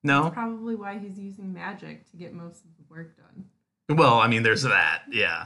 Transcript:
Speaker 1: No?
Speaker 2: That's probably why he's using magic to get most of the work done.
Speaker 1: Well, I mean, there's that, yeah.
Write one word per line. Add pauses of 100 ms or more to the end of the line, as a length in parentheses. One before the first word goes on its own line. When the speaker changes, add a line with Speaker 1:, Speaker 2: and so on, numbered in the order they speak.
Speaker 1:
No?
Speaker 2:
That's
probably
why
he's
using
magic
to
get
most
of
the (100)
work
done. (520)
Speaker 1:
Well,
I
mean,
there's
that,
yeah.